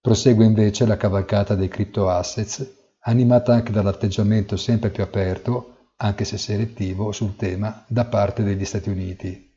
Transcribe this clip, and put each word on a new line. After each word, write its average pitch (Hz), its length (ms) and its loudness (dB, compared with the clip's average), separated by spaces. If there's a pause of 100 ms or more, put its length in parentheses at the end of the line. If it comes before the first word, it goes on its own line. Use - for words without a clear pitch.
Prosegue 113 440 4
invece 110 420 4
la 104 100 2
cavalcata 101 580 0
dei 95 140 0
crypto 98 400 -2
assets, - 920 -6
animata 120 520 4
anche 117 200 2
dall'atteggiamento 101 840 0
sempre 110 340 0
più - 120 -4
aperto, 98 960 -4
anche 104 280 -2
se 104 140 -8
selettivo, 104 720 -4
sul 101 240 -4
tema 104 520 -6
da 117 160 0
parte 104 380 0
degli 98 220 -2
Stati 101 240 -6
Uniti 92 680 -8